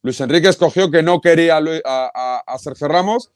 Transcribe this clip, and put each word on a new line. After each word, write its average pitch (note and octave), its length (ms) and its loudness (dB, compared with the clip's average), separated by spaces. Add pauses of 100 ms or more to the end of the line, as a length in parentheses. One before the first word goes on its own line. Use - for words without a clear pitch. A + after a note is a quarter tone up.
Luis B2+ 180 -8
Enrique E3 280 2
escogió F3+ 420 0
que D#3+ 120 2
no F3 180 0
quería E3 360 4
a D#3 40 0
Lu-, D#3+ 240 -4
a, C3 280 -4
a, B2+ 400 -8
a C3+ 60 -10
Sergio C#3+ 280 -10
Ramos F#3+ 480 -2